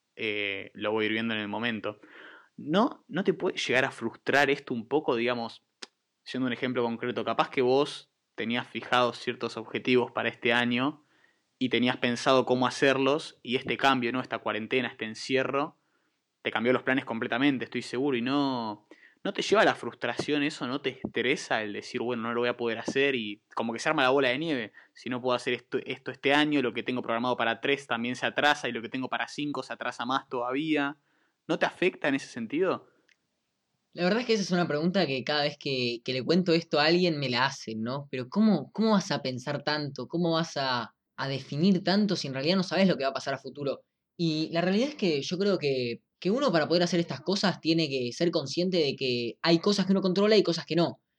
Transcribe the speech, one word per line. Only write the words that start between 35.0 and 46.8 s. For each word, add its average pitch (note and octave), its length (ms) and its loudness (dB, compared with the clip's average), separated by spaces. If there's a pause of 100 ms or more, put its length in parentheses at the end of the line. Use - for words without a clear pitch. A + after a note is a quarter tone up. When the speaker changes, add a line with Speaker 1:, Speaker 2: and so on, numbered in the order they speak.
Speaker 2:
que C3 180 -2
cada D3 180 0
vez C#3+ 160 -2
que, B2 460 -2
que C3 80 -4
le B2+ 100 -2
cuento F3 300 4
esto E3 260 2
a D3 60 4
alguien E3+ 340 4
me C3+ 120 -2
la B2 160 2
hacen, A2+ 360 -6
¿no? C3+ 280 -4
Pero B2+ 180 -6
¿cómo, G3 440 4
cómo A3 200 2
vas G3 180 2
a C#3+ 120 -2
pensar C3 420 -4
tanto? D3 420 -4
¿Cómo E3+ 260 0
vas D#3+ 240 -2
a, B2+ 380 -2 (220)
a C3+ 120 -4
definir D3 540 2
tanto G3 320 2
si D3+ 140 -4
en C3+ 60 -6
realidad D3 220 2
no F#3 60 4
sabes F3+ 240 2
lo E3+ 100 4
que C3+ 80 -2
va C3+ 60 0
a C3+ 40 -2
pasar C3+ 200 -4
a C3 40 -4
futuro? C3+ 440 -6 (340)
Y D#3+ 360 0
la E3 80 0
realidad G3+ 300 2
es D4 40 -12
que D#3 280 0
yo E3+ 160 -4
creo G3 200 2
que, B2+ 440 -2 (180)
que F3+ 100 0
uno B3+ 220 2
para D3+ 160 4
poder F3 140 4